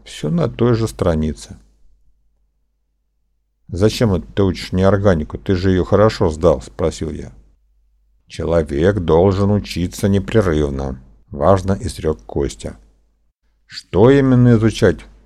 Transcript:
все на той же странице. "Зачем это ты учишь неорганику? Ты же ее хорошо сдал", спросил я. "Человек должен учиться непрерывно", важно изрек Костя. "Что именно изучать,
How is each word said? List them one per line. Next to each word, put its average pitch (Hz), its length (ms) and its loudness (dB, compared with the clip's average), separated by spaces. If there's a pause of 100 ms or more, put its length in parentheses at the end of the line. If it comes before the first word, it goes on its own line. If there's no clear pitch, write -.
все - 240 -10
на 165 180 -2
той 120 280 0
же 110 120 -2
странице. 78 720 -4 (2000)
"Зачем 107 440 0
это 85 220 -2
ты 104 80 0
учишь 92 300 -2
неорганику? 95 680 0
Ты - 160 -2
же 92 160 0
ее 90 140 2
хорошо 104 440 2
сдал", 78 320 2
спросил 80 500 -6
я. 76 220 -14 (920)
"Человек 82 720 -2
должен 92 520 2
учиться 95 600 -4
непрерывно", 76 880 -2 (300)
важно 92 500 0
изрек 80 460 -6
Костя. 73 500 -8 (880)
"Что - 460 2
именно 127 460 4
изучать, 107 500 0 (200)